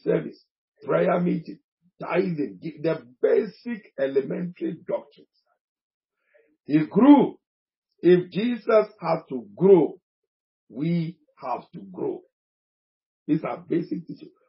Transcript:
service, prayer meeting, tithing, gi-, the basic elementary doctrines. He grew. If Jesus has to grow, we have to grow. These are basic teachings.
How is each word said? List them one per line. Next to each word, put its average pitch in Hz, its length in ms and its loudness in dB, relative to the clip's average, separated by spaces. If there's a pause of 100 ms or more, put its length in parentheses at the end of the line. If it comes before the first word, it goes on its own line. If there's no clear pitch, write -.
service, - 400 -4 (400)
prayer 175 360 0
meeting, 175 400 -4 (420)
tithing, 165 600 -4
gi-, 156 200 -12
the 160 240 -4 (160)
basic - 760 -2
elementary 139 800 -4 (100)
doctrines. - 400 -10 (1400)
He 151 200 2
grew. 247 520 6 (640)
If 175 300 4
Jesus 220 560 0 (140)
has 165 180 -2 (100)
to 120 160 -8 (100)
grow, 175 440 4 (720)
we 160 480 -4 (240)
have 127 320 -10
to 180 60 -16
grow. - 420 -10 (1080)
These 160 160 -2
are 123 140 -6
basic - 500 -6
teachings. - 240 -18 (180)